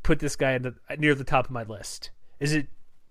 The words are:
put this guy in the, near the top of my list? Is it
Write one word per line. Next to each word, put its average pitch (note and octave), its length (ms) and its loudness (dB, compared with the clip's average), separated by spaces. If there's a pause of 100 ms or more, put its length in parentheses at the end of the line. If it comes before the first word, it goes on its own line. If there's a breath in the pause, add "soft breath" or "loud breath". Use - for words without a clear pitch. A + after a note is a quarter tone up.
put - 160 6
this D3 160 -2
guy C3+ 160 2
in B2+ 100 0
the, B2 140 -6 (240)
near D3+ 160 6
the C3+ 80 -6
top B2+ 220 4
of - 60 -6
my A#2 120 -4
list? - 480 -10 (280)
Is D3 140 2
it D3+ 140 2 (440)